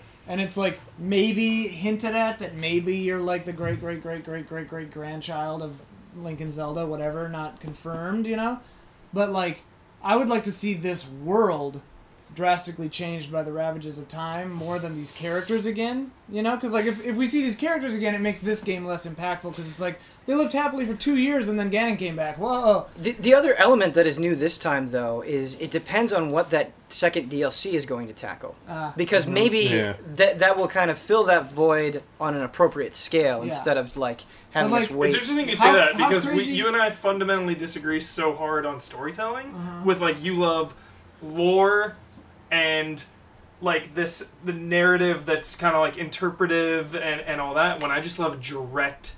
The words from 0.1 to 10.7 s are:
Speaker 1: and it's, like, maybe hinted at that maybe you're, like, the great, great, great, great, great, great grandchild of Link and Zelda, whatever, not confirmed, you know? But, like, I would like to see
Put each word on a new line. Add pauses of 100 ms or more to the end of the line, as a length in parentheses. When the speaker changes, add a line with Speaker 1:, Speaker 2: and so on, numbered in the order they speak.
Speaker 1:
and
it's,
like, (180)
maybe
hinted
at
that
maybe
you're,
like,
the
great,
great,
great,
great,
great,
great
grandchild
of (440)
Link
and
Zelda,
whatever,
not
confirmed,
you
know? (540)
But,
like, (400)
I
would
like
to
see